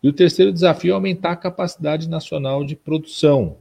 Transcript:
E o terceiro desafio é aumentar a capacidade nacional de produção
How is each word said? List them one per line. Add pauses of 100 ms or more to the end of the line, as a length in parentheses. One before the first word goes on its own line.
E
o
terceiro
desafio
é
aumentar
a
capacidade
nacional
de
produção